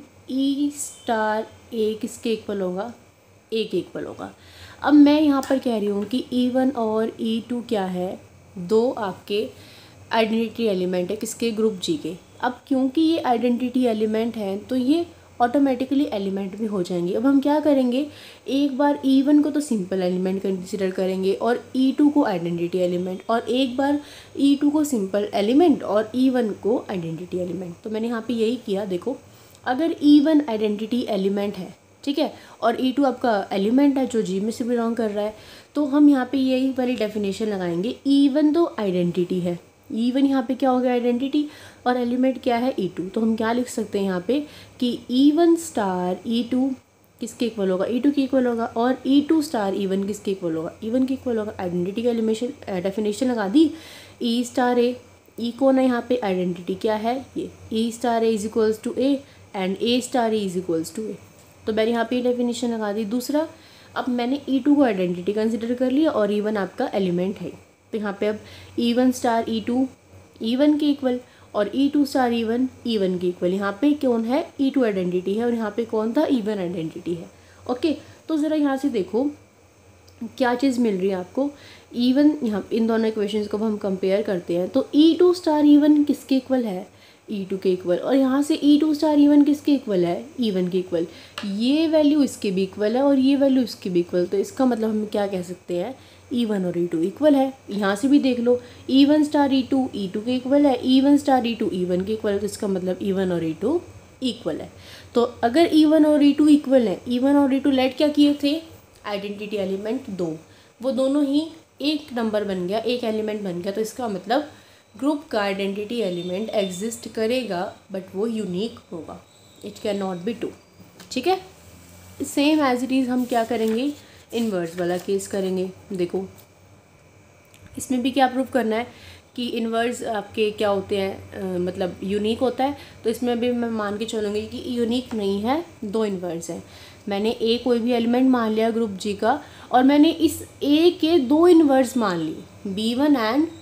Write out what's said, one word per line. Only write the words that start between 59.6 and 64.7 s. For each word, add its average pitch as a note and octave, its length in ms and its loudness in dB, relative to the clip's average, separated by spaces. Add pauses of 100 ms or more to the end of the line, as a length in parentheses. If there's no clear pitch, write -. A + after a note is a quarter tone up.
A A#3+ 200 2
star A#3 280 -2
A A3 100 0
is F#3+ 160 -4
equals E3 340 -4
to A3 160 -10
A। G3+ 80 -10 (520)
तो A3+ 60 -2
मैंने A3 180 0
यहाँ A#3 140 0
पे A#3+ 120 -2
ये B3 60 0
definition A#3+ 520 -2
लगा G#3+ 180 -4
दी। A3 140 -4
दूसरा, B3+ 400 -2 (500)
अब A#3+ 140 -4
मैंने B3 380 -2
ई C4 120 2
टू D4 140 4